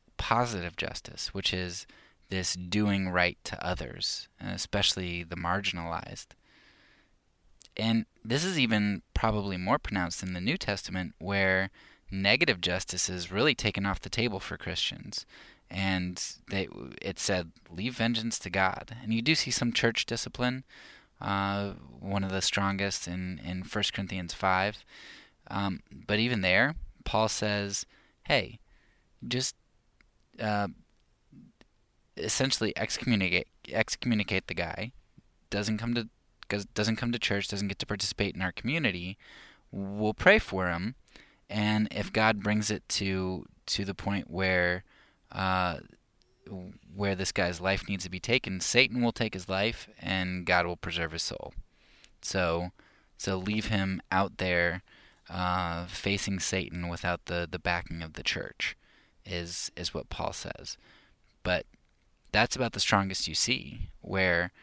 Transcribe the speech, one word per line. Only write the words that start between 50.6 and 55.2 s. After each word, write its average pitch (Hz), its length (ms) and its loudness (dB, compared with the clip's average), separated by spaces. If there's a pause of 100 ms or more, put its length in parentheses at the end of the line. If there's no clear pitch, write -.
will 87 100 -2
preserve 82 360 -4
his 82 100 -4
soul. - 320 -6 (640)
So, 87 520 0 (440)
so 95 220 -2
leave 104 280 0
him 95 440 0
out 95 280 2
there, 87 440 2 (480)